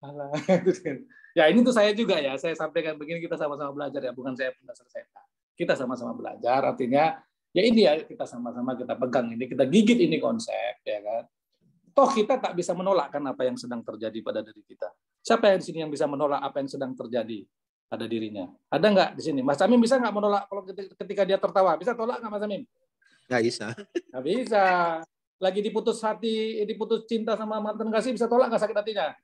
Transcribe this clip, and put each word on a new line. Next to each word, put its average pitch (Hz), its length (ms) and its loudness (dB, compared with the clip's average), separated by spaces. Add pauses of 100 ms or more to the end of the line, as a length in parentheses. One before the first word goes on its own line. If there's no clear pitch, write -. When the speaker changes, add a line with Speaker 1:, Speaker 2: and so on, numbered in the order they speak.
Speaker 1:
Alah, 143 320 -10
<laughs> 175 320 2
gitu 180 160 2
kan. 143 160 -6 (400)
Ya 160 160 8
ini 226 80 8
tuh 247 160 6
saya 208 160 6
juga 202 240 2
ya, 135 240 -2
saya 160 160 -2
sampaikan 156 400 -4
begini, 151 240 -8
kita 165 160 -6
sama-sama 143 400 -6
belajar 143 240 -6
ya, 123 160 -8
bukan 131 160 -6
saya 127 240 -6
benar - 240 -20
saya. - 240 -16 (480)
Kita 151 240 -2
sama-sama 120 400 -6
belajar, 120 480 0
artinya 135 560 2 (320)
ya 180 160 2
ini 226 160 8
ya, 156 160 4
kita 139 240 -10
sama-sama 120 480 -6
kita 120 240 -6
pegang 123 400 0
ini, 120 80 -4
kita 131 240 0
gigit 214 320 6
ini 160 160 4
konsep, 110 640 -4
ya 104 240 -6
kan. 113 240 -6 (640)
Toh 269 160 6
kita 208 320 2
tak 175 160 -4
bisa 175 160 -2
menolak 175 400 0
kan 143 160 -4
apa 127 160 -4
yang 123 160 -2
sedang 120 240 -8
terjadi 107 400 -8
pada 110 160 -4
diri 107 240 -14
kita. - 240 -12 (320)
Siapa 226 320 2
yang 185 80 2
di - 80 -12
sini 165 160 -10
yang 156 80 -8
bisa 147 160 -2
menolak 143 320 -2
apa 139 240 -6
yang 139 80 -10
sedang 131 240 -8
terjadi 117 480 -6 (400)
pada 113 240 -10
dirinya? 110 400 -6 (240)
Ada 151 160 2
nggak 185 220 4 (100)
di - 80 -8
sini? 139 160 0
Mas 180 160 0
Amim 202 160 6
bisa 240 240 4
nggak 214 160 -2
menolak 202 320 0
kalau 196 160 -10
ketika, 185 280 -14 (120)
ketika 196 240 -2
dia 190 80 2
tertawa? 190 400 2
Bisa 180 160 -4
tolak 233 320 -4
nggak 214 80 -6
Mas 208 160 -4
Amim? 190 160 -6 (640)
Speaker 2:
Nggak 120 160 2
bisa. 117 220 -2 (420)
Speaker 1:
Nggak 127 160 -10
bisa. 208 400 2 (720)
Lagi 190 240 0
diputus 220 400 -2
hati, 220 640 -2
diputus 226 400 -2
cinta 220 320 -2
sama 214 240 -4
mantan 214 320 -4
kasih, 226 240 0
bisa 233 80 0
tolak 240 240 4
nggak 226 160 0
sakit 208 160 0
hatinya? 202 320 -2 (120)